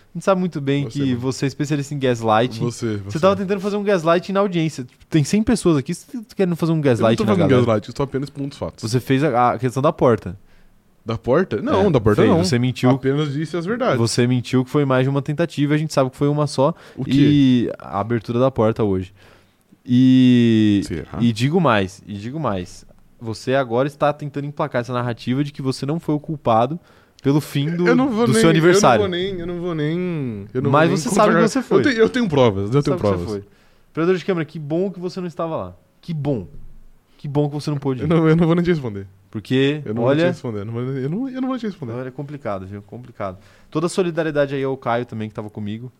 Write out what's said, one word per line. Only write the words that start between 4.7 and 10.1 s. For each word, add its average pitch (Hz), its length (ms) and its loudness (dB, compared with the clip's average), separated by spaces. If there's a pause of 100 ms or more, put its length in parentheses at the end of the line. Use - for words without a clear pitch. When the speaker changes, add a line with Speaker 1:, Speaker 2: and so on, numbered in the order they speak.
Speaker 1:
Tem 160 160 4
cem 214 180 2
pessoas 180 320 2
aqui, 143 180 -2
você - 260 -12
tá 220 40 -14 (100)
querendo 175 220 0
fazer 160 160 0
um 165 40 2
Speaker 2:
Eu - 20 2
não 156 60 0
Speaker 1:
gaslight 113 340 4
Speaker 2:
tô 214 80 0
Speaker 1:
na 214 80 2
Speaker 2:
fazendo 180 160 2
Speaker 1:
galera? 123 160 4
Speaker 2:
gaslight, 110 240 0
eu 123 40 -12
tô 143 100 -4
apenas 139 260 -6
pondo 139 240 -10
os - 40 -18
fatos. 98 320 -8
Speaker 1:
Você 120 120 0
fez 135 200 0
a, 123 300 2
a 113 80 -4
questão 131 240 -2
da 156 80 4
porta. 110 460 0 (680)